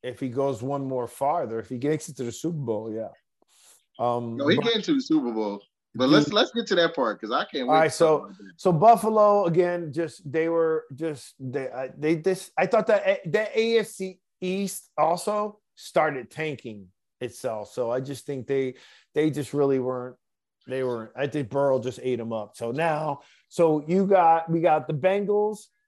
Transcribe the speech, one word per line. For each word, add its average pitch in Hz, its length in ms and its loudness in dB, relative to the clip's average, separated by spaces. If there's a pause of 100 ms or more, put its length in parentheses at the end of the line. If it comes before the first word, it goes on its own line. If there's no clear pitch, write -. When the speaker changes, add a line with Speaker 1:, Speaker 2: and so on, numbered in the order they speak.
Speaker 1:
If 123 180 -10
he 135 80 -4
goes 127 340 -2
one 139 240 -4
more 127 200 -4
farther, 135 520 -4
if 107 100 -10
he 127 100 -8
gets 147 300 -2
it 151 80 -16
to 131 80 -6
the 117 80 -6
Super 165 260 -6
Bowl, 113 340 -6
yeah. 110 160 -8 (880)
Um, 120 380 -2
Speaker 2:
No, 143 120 -2
he 214 80 4
Speaker 1:
but 247 80 0
Speaker 2:
getting 233 180 0
to 165 120 0
the 135 60 0
Super 135 320 0
Bowl. 104 300 -4 (320)
But 123 120 0
Speaker 1:
the 139 60 4
Speaker 2:
let's, 147 200 4
let's 175 200 2
get 233 160 -6
to - 80 0
that 165 180 2
part, 113 260 -2
'cause 110 120 -6
I 151 120 0
can't 131 220 -8
wait 143 80 2
Speaker 1:
All 156 60 6
right, 160 120 4
Speaker 2:
to - 60 -10
talk - 0 -
Speaker 1:
so, 160 200 6
Speaker 2:
about - 100 -8 (100)
that. - 180 -20
Speaker 1:
so 185 160 2
Buffalo, 208 760 6
again, 175 460 0
just, 151 380 -6
they 160 180 0
were 165 360 2 (100)
just, 151 460 -8
they, 131 280 -6
uh, 127 200 -10 (100)
they, 156 160 2
this, 180 420 -2
I 180 100 2
thought 214 200 2
that 208 200 2
A-, 190 240 0
that 214 260 0
A 226 220 4
F 214 100 0
C - 320 -10 (200)
East 185 560 -4
also 208 640 -2 (160)
started 147 560 -2
tanking 120 560 -10 (340)
itself. 113 520 -8
So 120 180 -4
I 127 100 -2
just 135 240 -10
think 135 220 -8
they, 135 280 -2 (400)
they 156 160 2
just 139 220 -6
really 139 280 2
weren't, 127 360 -6 (520)
they 131 160 -4
weren't, 117 320 -4
I 135 100 -4
think 135 240 -6
Burrow 139 300 2
just 127 220 -8
ate 123 180 -2
'em 113 120 -6
up. 107 220 -6
So 117 160 -8
now, 151 500 -2 (280)
so 156 400 2
you 185 180 2
got, 165 420 6
we 165 120 2
got 156 260 2
the 165 80 -4
Bengals. 202 680 0 (240)